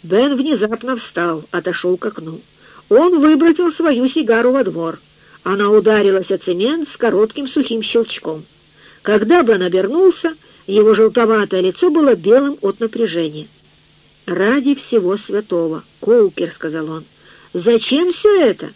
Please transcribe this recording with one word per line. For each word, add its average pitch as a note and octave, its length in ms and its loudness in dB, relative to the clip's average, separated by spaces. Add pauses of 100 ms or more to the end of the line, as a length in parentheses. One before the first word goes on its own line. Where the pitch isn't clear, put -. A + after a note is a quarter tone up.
Бен A#3+ 340 0
внезапно A#3+ 600 -4
встал, E3+ 540 -6
отошёл F3+ 460 -4
к G3 100 -10
окну. D#3+ 340 -12 (480)
Он D#4+ 320 4
выбросил D#4 520 2
свою C4 360 0
сигару A#3+ 440 0
во C4+ 120 0
двор. E3 340 -6 (460)
Она G3 260 -2
ударилась G3+ 600 2
о F#3 80 0
цемент A#3 540 -4
с - 40 -20
коротким A3 520 -2
сухим A#3 340 -4
щелчком. F3 640 -6 (580)
Когда A3 400 2
Бен G#3+ 200 2
обернулся, C#4+ 760 0 (300)
его G#3 280 4
желтоватое A3 680 2
лицо F#3+ 300 0
было D4 240 4
белым B3 460 2
от G3 200 -4
напряжения. E3+ 680 -4 (760)
«Ради A#3+ 480 0
всего G3+ 420 -2
святого, E3+ 680 -6 (160)
Коукер», — F#3+ 560 2
сказал D#3+ 340 -8
он, — D#3+ 140 -14 (500)
«зачем A#3 580 0
всё G4+ 300 2
это? - 340 -2